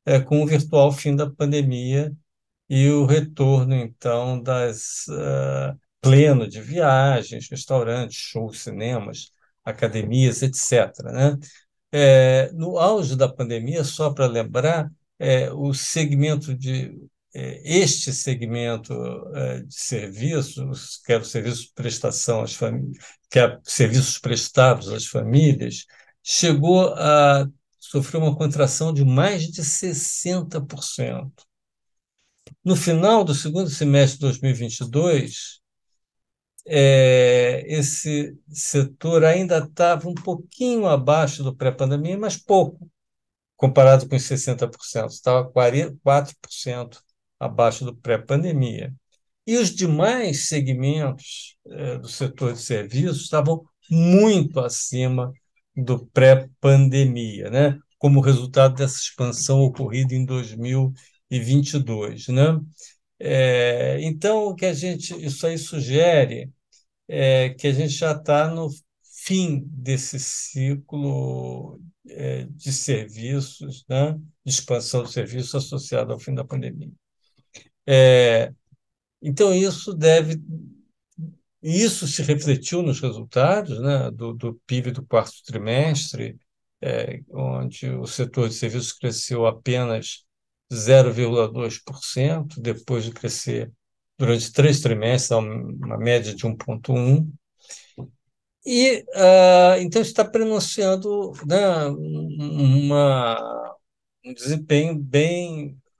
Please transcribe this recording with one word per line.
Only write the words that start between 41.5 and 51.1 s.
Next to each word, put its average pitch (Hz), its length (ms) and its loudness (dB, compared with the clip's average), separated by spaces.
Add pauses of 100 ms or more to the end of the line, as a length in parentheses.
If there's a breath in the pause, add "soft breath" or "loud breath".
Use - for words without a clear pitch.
pré-pandemia, 143 640 -2
mas 208 180 -4
pouco, - 540 0 (640)
comparado 135 540 6
com 135 60 -2
os 131 80 -2
sessenta 123 440 -4
por - 160 -20
cento, 110 380 -8
tava 127 300 2
quarenta, 127 520 2
quatro 143 380 2
por - 100 -20
cento 123 480 -12 (400)
abaixo 117 460 0
do 123 100 -10
pré-pandemia. 127 960 -2 (560)
E 226 100 0
os 208 160 0
demais 185 760 0
segmentos, 139 1080 -4 (160)